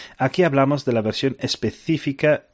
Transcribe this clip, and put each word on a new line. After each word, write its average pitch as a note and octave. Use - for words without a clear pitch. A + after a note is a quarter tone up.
aquí C3+
hablamos C#3
de B2+
la A2+
versión A2+
específica C#3+